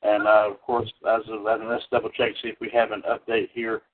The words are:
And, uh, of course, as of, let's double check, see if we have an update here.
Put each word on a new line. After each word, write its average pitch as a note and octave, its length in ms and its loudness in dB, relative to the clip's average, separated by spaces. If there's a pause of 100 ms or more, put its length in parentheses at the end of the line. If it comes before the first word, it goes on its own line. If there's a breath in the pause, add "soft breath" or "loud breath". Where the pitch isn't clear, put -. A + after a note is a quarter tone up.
And, G#2 260 2
uh, G#2+ 220 6
of G2+ 120 -12
course, A#2 280 -2 (160)
as A2 240 2
of, A2 120 -8
let's A2+ 500 -2
double A2+ 200 0
check, A2+ 200 -2 (100)
see A#2+ 60 -8
if A2 140 -8
we A2+ 120 -8
have A2+ 180 4
an G#2 180 -8
update A2+ 420 -2
here. A2+ 300 -4 (120)